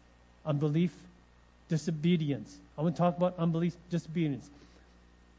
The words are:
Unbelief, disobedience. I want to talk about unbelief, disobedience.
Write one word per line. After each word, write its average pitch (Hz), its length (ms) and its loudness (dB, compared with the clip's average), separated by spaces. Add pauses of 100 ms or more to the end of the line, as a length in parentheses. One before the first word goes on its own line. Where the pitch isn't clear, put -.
(460)
Unbelief, 151 460 2 (760)
disobedience. 156 880 0 (200)
I 147 40 -4
want 170 140 0
to 170 60 -2
talk 175 160 2
about 180 200 0
unbelief, 165 380 0 (160)
disobedience. 160 580 -4 (880)